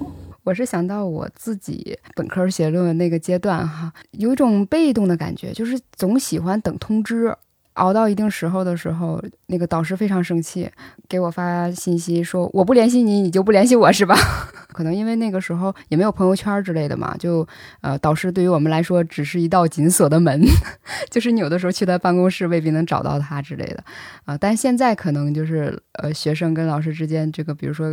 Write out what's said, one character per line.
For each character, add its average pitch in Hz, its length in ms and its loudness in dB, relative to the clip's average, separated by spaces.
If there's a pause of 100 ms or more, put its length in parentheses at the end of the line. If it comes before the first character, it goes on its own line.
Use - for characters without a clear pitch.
(440)
我 185 80 -2
是 220 140 -2
想 180 200 -4
到 202 200 -4
我 160 300 -6
自 226 200 -8
己 - 400 -10 (200)
本 - 120 -6
科 185 220 -2
写 170 180 0
论 170 180 0
文 165 120 0
那 175 100 2
个 165 120 0
阶 180 180 -2
段 175 280 -2
哈， 160 280 -8 (200)
有 220 200 0
一 - 20 -2
种 214 300 4
被 302 260 2
动 208 160 2
的 175 80 2
感 160 200 -4
觉， - 180 -10
就 220 100 -6
是 247 160 -4 (160)
总 208 240 0
喜 160 200 -4
欢 185 220 -2
等 170 180 -2
通 220 240 -2
知， 226 280 0 (420)
熬 185 200 2
到 220 160 2
一 208 60 0
定 214 140 0
时 170 200 -4
候 185 140 -2
的 180 120 -2
时 170 160 -6
候， 165 320 -4 (220)
那 180 100 -6
个 175 120 -2
导 165 160 0
师 180 120 -4
非 208 120 0
常 190 160 0
生 170 180 -2
气， 165 260 -8 (400)
给 185 120 -2
我 175 100 0
发 175 400 -2
信 175 280 -2
息 170 260 0
说 175 340 -2
：“我 185 80 4
不 233 80 4
联 233 160 6
系 247 140 4
你， 202 180 2
你 185 80 2
就 185 140 2
不 208 80 4
联 202 140 8
系 247 100 6
我 190 180 8
是 196 100 2
吧？” 175 180 6
<laughs> - 60 2 (440)
可 165 140 -6
能 165 100 -2
因 208 100 -2
为 226 120 -2
那 226 120 0
个 185 100 -2
时 185 120 -6
候 185 240 -2 (140)
也 151 80 2
没 180 60 4
有 214 60 2
朋 190 160 0
友 185 80 6
圈 202 300 -2
之 190 80 -6
类 156 160 -2
的 143 80 -4
嘛， - 240 -6
就， 165 260 0 (360)
呃， 139 180 -4
导 151 160 2
师 180 160 -2
对 180 100 0
于 175 60 4
我 175 100 4
们 156 140 2
来 160 100 2
说 175 220 2
只 160 180 -6
是 147 180 -4
一 170 60 2
道 175 220 4
紧 160 240 2
锁 180 160 4
的 156 100 4
门， 156 240 4 (340)
<laughs> - 360 -12
就 240 80 0
是 233 100 0
你 226 120 2
有 147 80 -2
的 175 100 0
时 180 80 -2
候 185 40 0
去 190 140 -2
他 180 120 2
办 180 180 2
公 180 160 4
室 180 160 -4
未 170 140 2
必 156 100 0
能 156 140 0
找 151 180 -2
到 143 160 -2
他 143 220 -6
之 139 160 -12
类 - 80 -8
的， - 180 -12 (400)
啊， 143 140 -8
但 208 180 0
现 247 200 0
在 240 200 2
可 175 160 -4
能 143 220 -2
就 156 120 -2
是， 156 320 -4 (140)
呃， - 220 -6
学 156 200 -2
生 160 200 -2
跟 165 140 -2
老 151 120 -2
师 156 140 -2
之 160 120 -6
间 156 280 -2
这 160 100 -8
个， 156 100 -6
比 147 120 -10
如 143 80 -4
说 156 200 -4